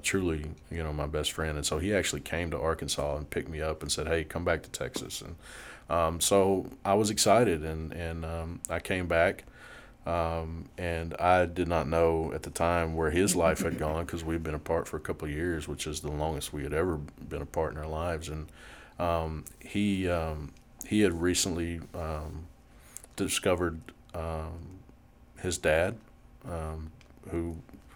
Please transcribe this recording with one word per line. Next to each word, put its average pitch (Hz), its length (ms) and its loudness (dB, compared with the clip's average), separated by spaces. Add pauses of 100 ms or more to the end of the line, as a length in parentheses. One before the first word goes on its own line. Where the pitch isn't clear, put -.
truly, 82 420 0 (240)
you 85 140 -4
know, 76 100 -2
my 73 140 -2
best 76 240 -2
friend. 78 260 -2
And 73 80 -4
so 78 140 0
he 95 160 0
actually 85 260 0
came 82 300 -2
to 82 80 -2
Arkansas 73 580 -2
and 73 120 -8
picked - 200 -4
me 76 120 -6
up 78 200 -2
and 78 100 -6
said, 76 160 -2
"Hey, 82 160 2
come 82 220 -6
back 82 180 2
to - 60 -18
Texas." - 540 -8
And, 85 120 -12 (540)
um, 85 320 2
so 98 460 6 (180)
I 98 80 4
was 104 160 6
excited, 101 540 6
and, 80 300 -4
and, 82 320 -6
um, 82 340 -6 (100)
I 85 100 -2
came 90 280 -2
back, 85 380 4 (600)
um, 82 600 -2 (120)
and 82 380 -2
I 90 320 6
did 85 200 0
not 82 200 2
know 80 440 4
at 80 120 -4
the 78 80 -8
time 85 440 2
where 80 140 2
his 90 260 4
life 82 280 4
had 82 160 -2
gone, 80 260 0
'cause 82 180 -6
we'd 80 200 -2
been 78 100 -4
apart 82 340 0
for 80 100 -6
a - 20 -6
couple 78 280 -6
of 73 60 -4
years, 80 340 -2
which 73 200 -6
is 73 140 -6
the 73 100 -4
longest 76 420 -2
we 76 80 -6
had 71 120 -4
ever 82 240 2 (300)
been 73 140 -6
apart 78 320 -2
in 78 60 -8
our 78 80 -6
lives. 78 420 -4
And, 78 160 -6 (540)
um, 82 460 0 (140)
he, 98 480 0
um, 78 440 -2 (340)
he 107 160 4
had 85 200 6
recently, 85 580 2 (160)
um, 80 500 -6 (680)
discovered, 87 640 0 (360)
um, 82 640 -6 (600)
his 87 200 -2
dad, 85 360 4 (540)
um, 80 420 -6 (380)
who 85 280 -4 (380)